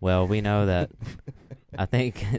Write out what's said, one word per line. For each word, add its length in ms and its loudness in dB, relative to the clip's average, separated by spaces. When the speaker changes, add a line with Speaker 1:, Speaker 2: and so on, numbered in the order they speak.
Speaker 1:
Well, 260 2
we 140 2
know 260 2
that 240 2
Speaker 2:
<laughs> 460 -20
Speaker 1:
I 80 -2
think 380 0